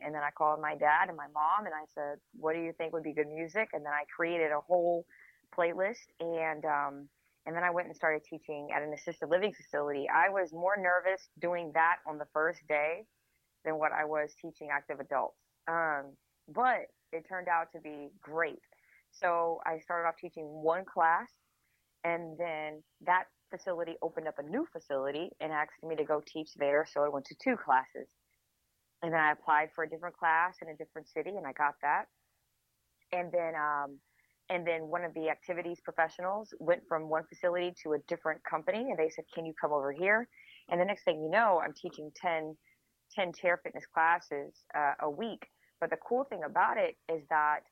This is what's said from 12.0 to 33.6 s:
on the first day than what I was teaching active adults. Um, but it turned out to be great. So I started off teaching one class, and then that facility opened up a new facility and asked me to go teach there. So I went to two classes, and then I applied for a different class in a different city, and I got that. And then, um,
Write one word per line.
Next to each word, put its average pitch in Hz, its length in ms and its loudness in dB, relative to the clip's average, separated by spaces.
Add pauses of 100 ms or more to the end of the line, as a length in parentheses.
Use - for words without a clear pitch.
on 151 120 -6
the 147 160 -10
first 160 340 0
day 156 380 0 (600)
than 156 140 -2
what 151 140 2
I 156 120 0
was 151 300 -2
teaching 160 360 -14
active 143 280 -4
adults. 131 400 -2 (280)
Um, 151 500 -2 (300)
but 220 400 0 (260)
it 165 140 -8
turned 185 220 -6
out 170 240 0
to 165 80 -12
be 147 280 -12 (120)
great. 156 400 -2 (500)
So 170 540 0
I 160 140 -2
started 170 300 -2
off 165 80 -4
teaching 165 280 -12
one 156 400 0
class, 175 460 4 (720)
and 170 360 -2
then 156 440 -4 (180)
that 180 240 4 (240)
facility 170 520 -6
opened 160 260 -4
up 151 120 -6
a 143 40 -8
new 202 280 -2
facility 143 680 -4
and 156 140 -4
asked 151 300 -4
me 160 120 -6
to 156 100 0
go 156 200 0
teach - 300 -10
there. 143 300 2
So - 180 0
I 147 60 2
went 139 180 -4
to - 140 -14
two - 160 2
classes, - 520 0 (920)
and 165 120 -2
then 165 80 4
I 151 100 6
applied 151 420 2
for 165 100 -4
a 156 60 -4
different 165 280 -10
class 170 440 2
in 165 80 -12
a 151 60 -12
different 156 340 -14
city, 160 220 -4
and 190 160 -8
I 131 60 -8
got 143 280 0
that. 160 240 0 (1080)
And 175 200 -4
then, 165 240 0
um, 147 440 -2 (500)